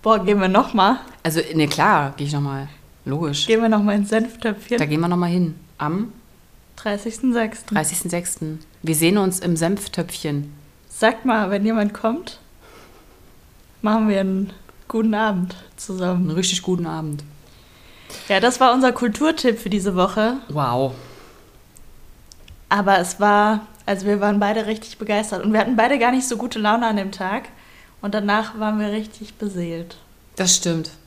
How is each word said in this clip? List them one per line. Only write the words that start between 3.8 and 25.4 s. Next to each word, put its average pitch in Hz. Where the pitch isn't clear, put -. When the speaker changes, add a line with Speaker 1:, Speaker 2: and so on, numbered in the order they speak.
Speaker 1:
mal 208
ins 202
Senftöpfchen? 226
Speaker 2:
Da 151
gehen 147
wir 170
noch 175
mal 175
hin. 175
Am 180
Speaker 1:
dreißigsten 220
sechsten. 220
Speaker 2:
dreißigsten 175
sechsten. 160
Wir 160
sehen 170
uns 190
im 175
Senftöpfchen. 165
Speaker 1:
Sagt -
mal, 220
wenn 202
jemand 208
kommt, 233
machen 220
wir 196
einen 190
guten 220
Abend 202
zusammen. 180
Speaker 2:
Einen 156
richtig -
guten 175
Abend. 156
Speaker 1:
Ja, 190
das 247
war 254
unser 254
Kulturtipp 247
für 196
diese 190
Woche. 214
Speaker 2:
Wow. 131
Speaker 1:
Aber 196
es 180
war, 208
also 196
wir 202
waren 208
beide 208
richtig 220
begeistert. 208